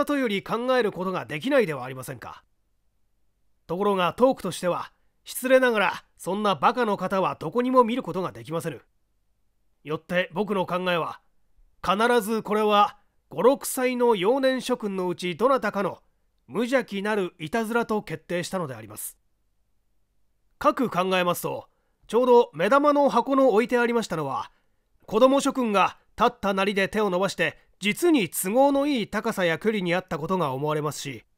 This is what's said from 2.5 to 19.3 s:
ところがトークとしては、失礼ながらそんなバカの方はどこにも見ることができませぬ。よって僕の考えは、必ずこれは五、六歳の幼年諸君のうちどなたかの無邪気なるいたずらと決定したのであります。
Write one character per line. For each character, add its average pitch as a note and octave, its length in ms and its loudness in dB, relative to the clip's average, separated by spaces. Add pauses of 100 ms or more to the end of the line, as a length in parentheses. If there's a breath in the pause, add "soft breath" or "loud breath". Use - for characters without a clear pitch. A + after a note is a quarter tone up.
と E3+ 120 -6
こ G3+ 80 -2
ろ G3+ 100 2
が F3 180 0
ト B3+ 180 4
ー - 40 0
ク - 80 -18
と F#3 80 -6
し - 80 -10
て F3+ 80 -4
は、 E3 240 -4 (320)
失 - 240 -10
礼 C4 140 6
な B3+ 100 2
が G#3+ 80 0
ら F3+ 240 0 (140)
そ F3+ 180 -6
ん G#3+ 80 -4
な G3+ 120 2
バ F3+ 180 2
カ A#3+ 120 0
の G3+ 120 -2
方 F#3 240 -2
は C#3+ 180 -2
ど D3+ 100 -6
こ A#3 120 -2
に B3+ 100 0
も B3+ 140 6
見 A3+ 100 -2
る C4+ 80 -4
こ E3+ 80 -10
と F#3 100 -4
が D#3+ 120 -6
で A#2+ 100 -14
き C#3 80 -12
ま E3 80 -4
せ E3 100 -6
ぬ。 A#2+ 120 -12 (1040)
よ D3 120 -6
っ D#3 80 -10
て F3+ 300 -2
僕 G3+ 200 -2
の F#3 120 0
考 F3+ 140 -4 (120)
え F3 60 0
は、 - 240 -6 (600)
必 A3+ 400 2
ず A3 220 -4
こ G3 120 -4
れ G#3+ 60 2
は G#3 360 4 (320)
五、 D3 120 -6
六 B3+ 240 4
歳 B3+ 300 -2
の A#3+ 200 4
幼 G#3+ 260 2
年 C4 200 0
諸 B3 140 -2
君 G3+ 220 -6
の F3+ 100 -2
う F3 80 -2
ち F3+ 220 -6
ど A3+ 100 2
な C4 140 2
た G#3+ 100 -4
か G3 100 -4
の D#3+ 180 -4 (480)
無 C#3 120 -6
邪 B3 240 0
気 G3 180 -8
な G#3+ 140 -2
る F#3 240 -4
い D#3 100 -8
た A#3 140 -2
ず G#3+ 100 -6
ら A#3 120 0
と G#3 180 -2
決 - 220 -12
定 F3 180 -4
し - 60 -10
た F#3+ 100 -6
の D#3+ 80 -6
で B2+ 80 -12
あ A2 60 -18
り G#2+ 80 -18
ま G2 80 -18
す。 - 200 -14 (1400)